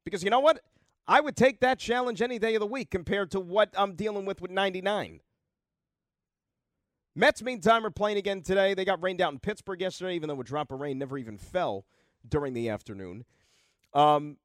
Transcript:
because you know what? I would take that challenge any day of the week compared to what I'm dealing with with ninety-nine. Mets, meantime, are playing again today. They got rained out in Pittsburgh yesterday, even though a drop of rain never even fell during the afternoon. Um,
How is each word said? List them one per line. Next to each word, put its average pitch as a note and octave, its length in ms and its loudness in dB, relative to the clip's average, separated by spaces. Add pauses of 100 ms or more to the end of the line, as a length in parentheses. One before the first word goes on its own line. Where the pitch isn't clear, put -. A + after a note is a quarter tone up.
because E3 180 -6
you G3 80 0
know A#3+ 80 6
what? D4+ 220 4 (480)
I A#3 120 6
would D4+ 140 -2
take A#3+ 240 4
that B3+ 220 2
challenge A#3+ 420 -2
any B3 160 -2
day A3+ 160 0
of G#3+ 60 0
the G#3 80 -4
week A3 200 -6
compared F#3+ 440 -2
to F#3+ 80 -2
what F#3+ 360 2
I'm G3 200 2
dealing G3+ 300 -4
with G3 140 -6
with F3+ 120 -10
ninety-nine. F#3 680 -2 (1900)
Mets, C4 260 4
meantime, A3+ 420 2
are G#3 60 -2
playing G#3 260 -2
again G3 240 -2
today. F#3+ 320 2
They F#3+ 140 -2
got F3+ 160 0
rained F#3 180 -2
out D#3+ 120 2
in C3+ 60 -8
Pittsburgh G3 420 -8
yesterday, F#3 340 -6
even D#3 140 -6
though C#3+ 120 -6
a A#2+ 40 -8
drop C#3+ 260 -6
of C3+ 100 -8
rain C#3+ 180 -6
never C#3 200 -6
even A2 180 -12
fell A#2 480 -4 (420)
during C#3+ 280 -2
the A#2 160 -2
afternoon. G2 540 -10 (680)
Um, D3 520 4